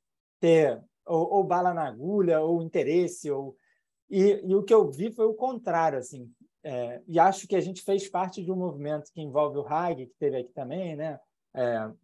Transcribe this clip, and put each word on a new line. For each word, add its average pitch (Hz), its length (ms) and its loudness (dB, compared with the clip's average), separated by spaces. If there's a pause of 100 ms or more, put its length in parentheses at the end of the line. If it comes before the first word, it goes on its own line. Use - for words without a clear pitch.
(380)
ter 156 440 4 (240)
ou, 170 280 0
ou 196 100 4
bala 180 300 0
na 160 140 -4
agulha, 165 520 0
ou 165 220 2
interesse, 165 680 -2
ou". 139 260 -6 (520)
E, 196 360 4
e 185 120 2
o 202 60 2
que 226 120 4
eu 202 160 6
vi 180 220 -6
foi 226 140 2
o 220 80 0
contrário, 170 640 -2
assim. 123 320 -12 (320)
É, 123 440 -8
e 170 120 0
acho 190 280 4
que 196 100 0
a 175 40 2
gente 185 220 -6
fez 196 260 -2
parte 185 340 -6
de 170 80 -6
um 185 60 -4
movimento 147 560 -6
que 165 80 -14
envolve 143 380 0
o 143 80 -4
Hag, 151 400 -4
que - 120 -20
teve 135 180 0
aqui 123 160 -8
também, 156 440 -8
né? 151 220 -8 (360)
É, 117 360 -2 (120)